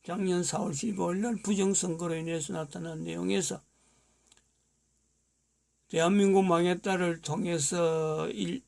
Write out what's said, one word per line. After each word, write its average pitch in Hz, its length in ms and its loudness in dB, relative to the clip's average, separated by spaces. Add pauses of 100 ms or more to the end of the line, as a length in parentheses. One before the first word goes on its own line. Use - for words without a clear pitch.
작년 180 420 0
사월 170 300 -2
십오일 185 480 -2
날 233 200 0
부정선거로 185 720 0
인해서 165 360 -4
나타난 160 500 -8
내용에서 175 600 -2 (2250)
대한민국 190 560 4
망했다를 175 760 2
통해서 160 1080 0
일 196 380 -4